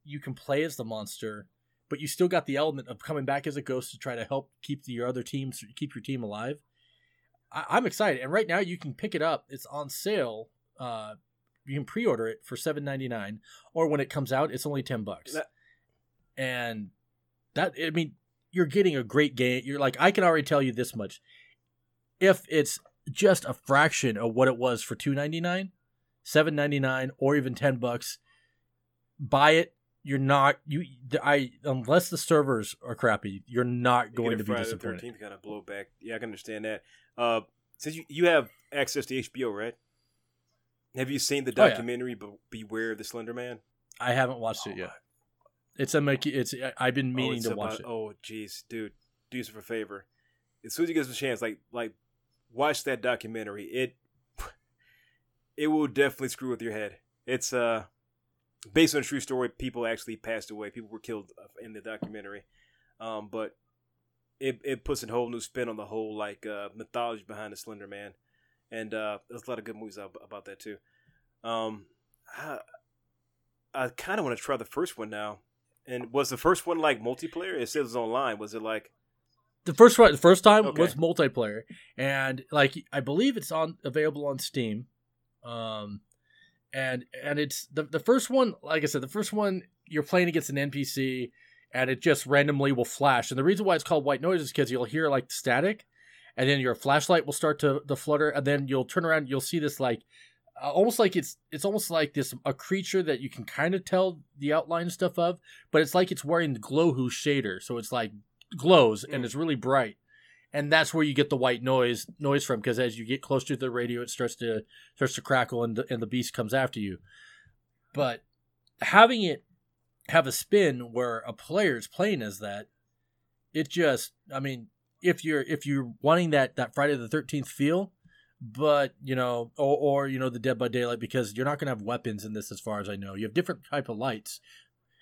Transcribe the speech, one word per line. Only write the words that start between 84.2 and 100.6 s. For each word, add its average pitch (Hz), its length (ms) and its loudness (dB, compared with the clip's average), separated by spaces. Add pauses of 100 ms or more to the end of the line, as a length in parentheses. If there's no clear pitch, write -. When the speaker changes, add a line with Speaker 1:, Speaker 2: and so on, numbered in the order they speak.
Speaker 1:
on 135 140 -4
Steam. 117 480 -4 (560)
Um, 110 580 -10 (720)
and, 131 320 -4 (160)
and 147 160 -2
it's 147 300 -4
the, 151 160 -4
the 156 160 -4
first 247 300 2
one. 254 340 2
Like 156 200 0
I 147 40 2
said, 143 140 0
the 135 60 -10
first 208 240 -6
one 202 320 -2 (220)
you're 151 180 -2
playing 180 260 4
against 156 200 -2
an 139 80 -2
N 139 140 -2
P 139 120 -4
C, 127 480 -4 (420)
and 127 160 0
it 131 120 0
just 151 240 4
randomly 139 460 4
will 123 140 2
flash. 131 440 2
And 127 80 -4
the 135 60 0
reason 196 220 4
why 185 100 6
it's 147 80 -2
called 147 220 2
white 139 160 2
noise 175 200 0
is 131 100 -8
'cause 123 200 2
you'll 123 140 0
hear, 151 240 0
like, 131 220 0
static, 147 540 0 (520)
and 131 120 4
then 139 120 4
your 123 140 2
flashlight 151 500 4
will 143 80 -4
start 151 260 0
to, 143 280 2
to 139 80 0
flutter, 151 340 2
and 143 180 -2
then 143 200 0
you'll 131 180 0
turn 170 200 -2
around, 156 240 2
you'll 135 120 0
see 165 180 -2
this, 147 200 -2
like, 123 220 0 (600)